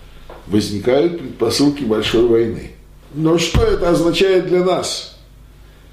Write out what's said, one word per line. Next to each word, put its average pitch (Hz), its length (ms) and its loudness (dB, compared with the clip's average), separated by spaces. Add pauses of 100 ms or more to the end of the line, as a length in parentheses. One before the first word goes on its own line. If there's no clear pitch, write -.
(480)
возникают 120 720 0
предпосылки 139 640 -2
большой 110 440 0
войны. 113 440 0 (420)
Но 160 240 2
что 170 240 0
это 196 300 0
означает 175 560 2
для 180 180 2
нас? - 520 -4 (760)